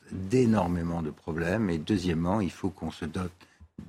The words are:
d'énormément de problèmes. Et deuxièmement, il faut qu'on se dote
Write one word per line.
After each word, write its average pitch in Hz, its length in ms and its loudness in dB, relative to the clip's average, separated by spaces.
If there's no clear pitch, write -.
d'énormément 90 920 2
de 76 80 -4
problèmes. 87 600 -2
Et 82 80 0
deuxièmement, 87 640 2
il 92 100 0
faut - 200 -6
qu'on 80 200 -8
se - 160 -8
dote 90 260 -6